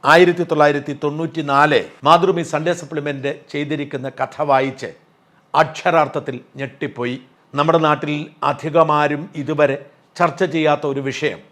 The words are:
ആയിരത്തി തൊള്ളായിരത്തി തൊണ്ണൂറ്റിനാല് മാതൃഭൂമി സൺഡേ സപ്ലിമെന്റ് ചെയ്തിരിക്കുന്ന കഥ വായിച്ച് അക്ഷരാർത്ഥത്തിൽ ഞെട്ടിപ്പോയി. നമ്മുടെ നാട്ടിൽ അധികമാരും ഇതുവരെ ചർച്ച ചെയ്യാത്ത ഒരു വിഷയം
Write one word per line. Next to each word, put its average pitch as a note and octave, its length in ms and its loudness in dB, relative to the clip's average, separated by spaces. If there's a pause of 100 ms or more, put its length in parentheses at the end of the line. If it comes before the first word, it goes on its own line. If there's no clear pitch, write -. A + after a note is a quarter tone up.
(140)
ആയിരത്തി F3 360 6
തൊള്ളായിരത്തി D3 440 2 (100)
തൊണ്ണൂറ്റിനാല് D3 760 2 (280)
മാതൃഭൂമി E3+ 360 4 (100)
സൺഡേ D#3 280 0
സപ്ലിമെന്റ് C#3+ 500 -6 (200)
ചെയ്തിരിക്കുന്ന C#3+ 560 -6 (120)
കഥ - 160 -4 (140)
വായിച്ച് C3+ 400 0 (720)
അക്ഷരാർത്ഥത്തിൽ D#3 760 0 (240)
ഞെട്ടിപ്പോയി. B2 580 -8 (420)
നമ്മുടെ D#3+ 260 4
നാട്ടിൽ D3+ 280 0 (360)
അധികമാരും D3 720 0 (200)
ഇതുവരെ C#3+ 360 0 (420)
ചർച്ച F3 240 0 (100)
ചെയ്യാത്ത D3+ 300 0 (100)
ഒരു C#3 160 -6
വിഷയം C3 300 -6 (120)